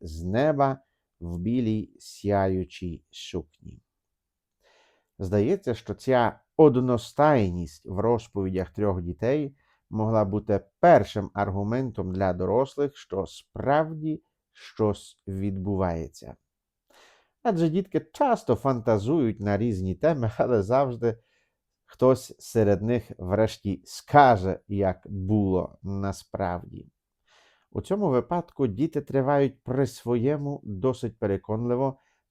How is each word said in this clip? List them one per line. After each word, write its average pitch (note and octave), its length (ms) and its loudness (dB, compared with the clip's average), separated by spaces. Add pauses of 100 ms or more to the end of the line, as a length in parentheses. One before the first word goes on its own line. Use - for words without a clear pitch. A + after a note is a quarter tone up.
з D#2+ 220 -12
неба C3+ 540 0 (420)
в F2 180 -8
білій A2 600 -2
сяючій F#2+ 1120 -4
сукні. - 720 -14 (1400)
Здається, G#2+ 540 0
що G#2+ 200 -10
ця B2 460 0 (180)
одностайність B2 1300 2
в F#2+ 140 -6
розповідях G2 680 -2
трьох G2 320 -2
дітей C3+ 540 -4 (340)
могла A2 360 0
бути G2+ 360 -2 (180)
першим A#2+ 540 4
аргументом G2+ 800 -4
для F#2 220 0
дорослих, B2 640 -2
що F#2 280 -6
справді D#3 1000 -4 (300)
щось - 720 -4
відбувається. F#2+ 1080 -4 (1080)
Адже E3+ 260 2
дітки D#3+ 440 -2
часто A#3+ 420 0
фантазують A#2 840 0
на G2+ 180 0
різні F#2+ 380 -2
теми, C3+ 420 0
але A#2+ 240 2
завжди A#2 560 0 (680)
хтось - 540 2
серед G2+ 420 2
них A#2 360 -2
врешті G2 680 -2
скаже, A#2 800 4
як G2 420 -2
було F#2+ 720 0
насправді. F#2+ 1080 -8 (800)
У G2+ 100 -8
цьому G3 280 -2
випадку C3+ 580 -2
діти C#3+ 340 -4
тривають C3+ 600 0
при B2+ 240 -2
своєму C#3 760 -2
досить A2+ 560 -4
переконливо, A#2+ 800 -2 (320)